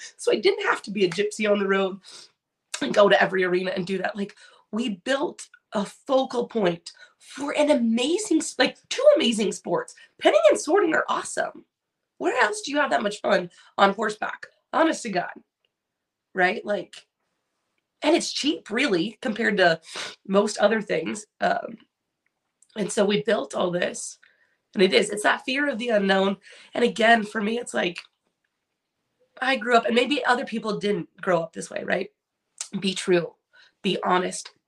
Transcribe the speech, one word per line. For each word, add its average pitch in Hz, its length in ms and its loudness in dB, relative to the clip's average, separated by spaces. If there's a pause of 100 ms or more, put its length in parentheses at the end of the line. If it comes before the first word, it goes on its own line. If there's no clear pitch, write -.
(160)
so - 160 -2
I - 40 2
didn't 392 300 0
have - 160 -2
to - 80 -12
be 196 140 0
a 175 60 0
gypsy 208 400 -2
on 208 100 4
the 190 80 0
road 196 320 -2 (800)
and 262 140 -4
go 202 140 8
to 185 140 6
every 190 220 0
arena 185 280 0
and 180 140 -4
do 190 120 -4
that. - 180 -6
Like, 202 200 -8 (360)
we 226 180 -4 (140)
built 269 440 -4 (240)
a 208 120 -2
focal 254 640 -2
point 180 440 -2 (260)
for 277 380 -10
an 294 140 2
amazing 269 680 0
s-, - 200 -4
like, 277 180 0 (120)
two 508 160 -4 (120)
amazing 233 360 0
sports. - 420 -6 (240)
Penning 508 220 6 (100)
and - 100 2
sorting 349 340 2
are - 140 0
awesome. - 560 -6 (540)
Where 453 240 -2
else - 200 0
do 285 100 -10
you 294 60 0
have 269 120 0
that 233 120 0
much 202 180 -4
fun 180 300 0 (280)
on 196 160 4
horseback? - 520 -6 (260)
Honest 320 320 2
to 226 60 -6
God, 180 220 -4 (1000)
right? 185 300 0
Like, 202 420 -6 (960)
and 311 140 4
it's - 160 -4
cheap, - 380 -4
really, 220 500 0
compared 214 380 -2
to 170 220 4 (460)
most 202 320 2
other 214 240 2
things. 175 440 -6 (140)
Um, - 380 -2 (1000)
and 190 160 -4
so 208 120 2
we 202 180 2
built 233 320 -2
all 202 160 -2
this, - 480 -6 (560)
and 208 80 2
it 185 120 4
is, - 160 4
it's 208 140 -6
that - 200 0
fear 285 240 -2
of 240 100 -4
the 240 120 -4
unknown. 196 480 2 (360)
And 240 100 2
again, 220 400 4
for 220 160 -8
me, 226 180 -2
it's 233 160 -10
like, - 260 -4 (1400)
I 262 160 0
grew 233 200 2
up, 226 100 4
and 226 80 0
maybe 254 300 0
other 247 200 2
people 214 340 -6
didn't 185 300 -2 (120)
grow 175 220 0
up 160 100 -12
this 185 180 -12
way, - 140 -8
right? - 260 -2 (720)
Be 190 140 0
true, 175 400 0 (480)
be 185 200 0
honest, 180 500 -2 (160)